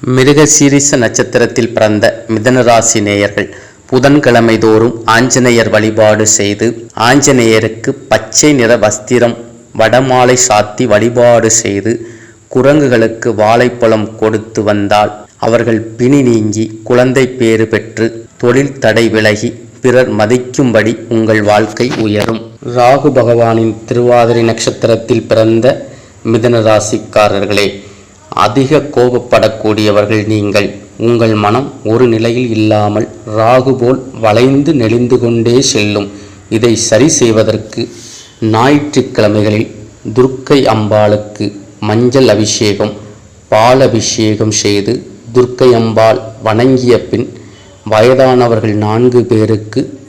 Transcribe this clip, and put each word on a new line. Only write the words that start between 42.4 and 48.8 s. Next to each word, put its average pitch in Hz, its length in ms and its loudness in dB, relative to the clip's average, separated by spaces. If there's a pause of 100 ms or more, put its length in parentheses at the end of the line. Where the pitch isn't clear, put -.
பால் 123 340 4
அபிஷேகம் 110 760 -2
செய்து, 104 340 -2 (420)
துர்க்கை 127 340 2 (100)
அம்பாள் 110 400 2 (280)
வணங்கிய 120 480 2 (140)
பின், 113 160 -4 (680)
வயதானவர்கள் 120 880 2